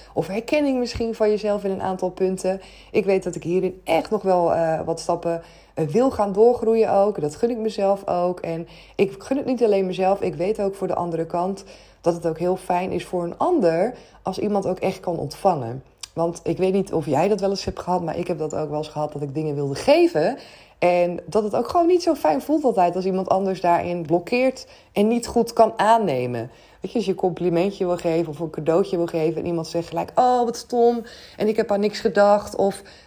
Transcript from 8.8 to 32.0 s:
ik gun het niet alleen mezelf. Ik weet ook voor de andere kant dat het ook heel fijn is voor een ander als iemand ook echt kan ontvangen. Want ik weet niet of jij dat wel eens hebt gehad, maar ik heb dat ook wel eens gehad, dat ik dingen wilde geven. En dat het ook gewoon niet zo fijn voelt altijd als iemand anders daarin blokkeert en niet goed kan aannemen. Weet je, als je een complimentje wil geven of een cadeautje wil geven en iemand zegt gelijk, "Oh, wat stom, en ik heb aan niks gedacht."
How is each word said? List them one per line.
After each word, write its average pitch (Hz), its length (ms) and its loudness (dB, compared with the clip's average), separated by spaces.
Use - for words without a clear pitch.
ik 196 220 0
gun - 200 -4
het 285 80 -4
niet 240 180 -2
alleen 196 220 4
mezelf. 185 360 0
Ik 170 140 -2
weet 190 260 -2
ook 196 140 -2
voor 190 120 -4
de 180 80 -2
andere 165 300 -2
kant 180 380 -4
dat 170 120 2
het 170 140 -4
ook 160 120 -4
heel 180 160 0
fijn 180 360 -2
is 170 140 -4
voor 175 180 -4
een 170 140 -6
ander 226 560 2
als 185 180 -6
iemand 202 280 0
ook 185 120 -2
echt 190 200 -2
kan 170 180 -4
ontvangen. 135 680 -2
Want 170 300 -2
ik 165 140 -2
weet 185 160 2
niet 190 200 0
of 156 120 0
jij 156 220 2
dat 202 120 0
wel 190 100 0
eens 196 160 -4
hebt - 140 -6
gehad, 180 220 -2
maar 160 160 -6
ik 175 100 -4
heb 175 100 -4
dat 156 180 -4
ook 151 140 -4
wel 151 80 -4
eens 156 100 -6
gehad, 147 260 -6
dat 143 80 -8
ik 143 120 -6
dingen 151 220 -4
wilde 139 200 -4
geven. 277 640 4
En 175 400 2
dat 208 180 0
het 214 120 -2
ook 240 120 0
gewoon 339 200 2
niet 349 160 4
zo 320 120 2
fijn 294 260 2
voelt 302 220 0
altijd 185 320 4
als 185 100 -2
iemand 190 240 -2
anders 190 320 0
daarin 175 400 0
blokkeert 247 640 0
en 208 160 2
niet 233 200 0
goed 233 260 0
kan 220 220 4
aannemen. 131 760 2
Weet 190 100 -10
je, - 60 -2
als 202 80 -2
je 190 60 0
een 180 60 -4
complimentje 180 680 0
wil 175 120 0
geven 165 340 -2
of 143 80 -10
een 165 100 -6
cadeautje 170 480 0
wil 170 100 0
geven 160 340 -2
en - 60 -6
iemand 170 200 -4
zegt 170 200 -4
gelijk, 170 280 -6
"Oh, 247 280 4
wat 233 140 -4
stom, 240 460 2
en 208 100 0
ik 214 80 2
heb 220 160 0
aan 202 80 2
niks 208 200 -2
gedacht." 202 560 2